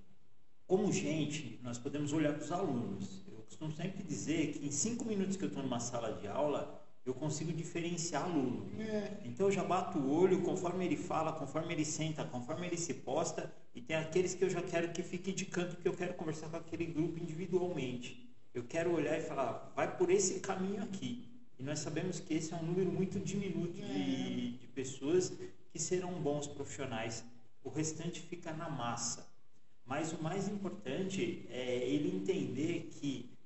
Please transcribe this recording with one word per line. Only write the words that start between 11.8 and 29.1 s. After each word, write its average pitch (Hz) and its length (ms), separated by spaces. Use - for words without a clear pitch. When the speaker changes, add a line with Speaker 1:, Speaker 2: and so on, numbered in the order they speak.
Speaker 1:
senta, 156 400
conforme 156 420
ele 175 120
se 139 160
posta, 156 600
e 123 60
tem 160 160
aqueles 180 360
que - 120
eu 180 40
já 170 120
quero 170 320
que 180 100
fique 190 300
de 185 120
canto, 175 300
porque - 140
eu - 40
quero 180 200
conversar 156 340
com 165 80
aquele 165 300
grupo 160 340
individualmente. 165 1120
Eu 123 100
quero 170 300
olhar 156 240
e 160 40
falar, - 540
"Vai - 220
por 175 120
esse 190 300
caminho 196 420
aqui." - 460
E 127 40
nós 151 160
sabemos 175 420
que - 140
esse 165 180
é - 40
um 160 60
número 180 280
muito 190 280
diminuto 175 540
de, 202 80
Speaker 2:
É. 127 800
Speaker 1:
de - 120
pessoas 151 600
que 170 80
serão 180 340
bons 147 340
profissionais. 123 760
O 131 60
restante 156 520
fica 170 320
na 160 160
massa. 120 580